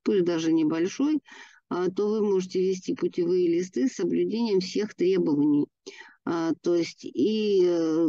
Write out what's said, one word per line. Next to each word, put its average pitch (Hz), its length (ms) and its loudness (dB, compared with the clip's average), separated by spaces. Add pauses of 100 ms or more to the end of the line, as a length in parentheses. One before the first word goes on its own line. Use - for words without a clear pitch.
пусть 196 220 2
даже 165 260 0
небольшой, 165 720 0 (460)
а, 180 220 -2
то 202 200 -2
вы 214 120 0
можете 190 380 0
вести 185 340 -2
путевые 180 540 0
листы 185 400 0
с - 80 -4
соблюдением 190 640 0
всех 196 340 -4
требований. 151 720 2 (640)
А, 165 340 -2
то 175 120 0
есть 170 320 -4
и, 202 580 0
э, 165 460 2